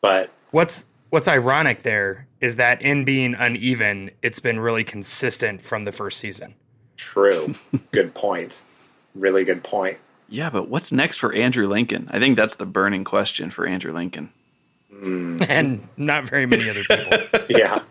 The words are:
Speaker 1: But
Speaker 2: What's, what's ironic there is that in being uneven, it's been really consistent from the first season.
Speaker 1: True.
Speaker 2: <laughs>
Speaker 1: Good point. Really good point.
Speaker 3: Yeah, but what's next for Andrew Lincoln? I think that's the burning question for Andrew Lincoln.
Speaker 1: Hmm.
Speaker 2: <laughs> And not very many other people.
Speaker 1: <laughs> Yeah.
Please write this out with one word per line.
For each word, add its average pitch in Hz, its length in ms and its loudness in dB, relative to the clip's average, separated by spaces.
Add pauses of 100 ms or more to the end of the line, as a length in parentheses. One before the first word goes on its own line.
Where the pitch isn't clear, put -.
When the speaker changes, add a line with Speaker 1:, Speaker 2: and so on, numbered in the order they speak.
Speaker 1:
But 95 300 2 (200)
Speaker 2:
What's, 170 340 0 (260)
what's 160 180 2
ironic 135 540 4
there 104 440 -2 (140)
is 120 160 -2
that 123 260 2
in 139 220 2
being 131 300 0
uneven, 113 760 -2 (120)
it's 120 180 -4
been 110 200 -2
really 113 240 0
consistent 107 800 -4
from 107 220 -6
the 101 80 -6
first 101 260 -8
season. - 360 -12 (420)
Speaker 1:
True. 98 580 2 (180)
Speaker 2:
<laughs> - 200 -2
Speaker 1:
Good 95 220 2
point. 87 480 -4 (520)
Really 95 300 2
good 90 180 -2
point. 95 360 -4 (300)
Speaker 3:
Yeah, 143 220 -6
but 101 180 -4
what's 143 240 -4
next 143 260 0
for - 140 0
Andrew 120 360 2
Lincoln? 107 420 -2
I - 80 -2
think 127 180 4
that's 110 200 2
the 101 100 -8
burning 95 380 0
question 98 460 -2
for 85 160 -6
Andrew 90 260 -6
Lincoln. 82 400 -8 (600)
Speaker 1:
Hmm. 92 500 -6
Speaker 2:
<laughs> - 60 -2
And 139 380 0 (100)
not 147 320 -2
very 139 180 0
many 117 220 2
other 101 140 -6
people. - 360 2 (160)
Speaker 1:
<laughs> - 140 0
Yeah. 107 420 4